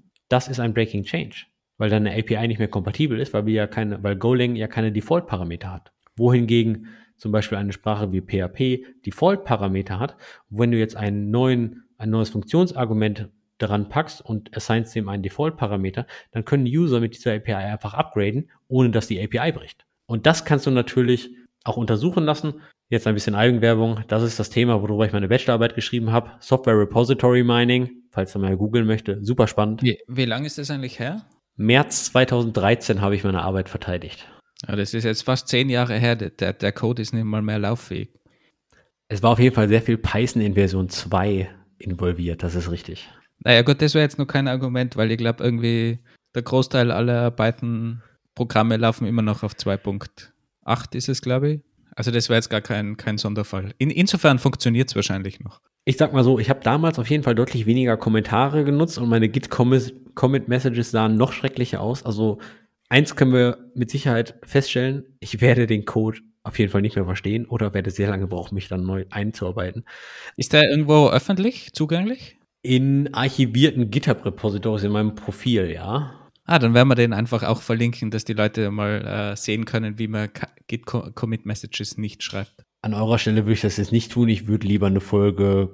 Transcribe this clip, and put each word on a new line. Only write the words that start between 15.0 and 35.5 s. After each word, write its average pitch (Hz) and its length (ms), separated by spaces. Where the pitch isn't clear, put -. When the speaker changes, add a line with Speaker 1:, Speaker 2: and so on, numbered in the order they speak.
Speaker 1:
einen 101 140
Default-Parameter, 104 840
dann 110 120
können 139 200
User 131 340
mit 113 160
dieser 113 200
A 107 40
P 110 140
I - 20
einfach 101 400
upgraden, 110 560
ohne 127 240
dass 110 160
die 98 160
A 107 60
P - 100
I 156 140
bricht. - 340
Und 113 200
das 160 180
kannst 143 220
du 135 60
natürlich 123 580
auch - 140
untersuchen 120 480
lassen. 151 300
Jetzt 113 180
ein 110 80
bisschen 104 220
Eigenwerbung. 113 720
Das 113 160
ist 113 160
das 110 100
Thema, 117 320
worüber 107 240
ich 95 60
meine 95 160
Bachelorarbeit 117 480
geschrieben 113 340
habe. 117 300
Software 120 360
Repository 123 680
Mining, 120 440
falls 95 240
man 98 80
mal 95 140
googeln 110 300
möchte. 104 380
Super 120 220
spannend. 107 360
Speaker 2:
Wie, 123 160
wie 127 160
lange 120 220
ist 143 120
das 143 140
eigentlich 135 260
her? 156 260
Speaker 1:
März 120 520
zweitausenddreizehn 117 920
habe 101 140
ich 95 80
meine 95 200
Arbeit 95 260
verteidigt. - 580
Speaker 2:
Ja, 101 80
das 101 180
ist 113 80
jetzt 110 200
fast - 260
zehn 131 200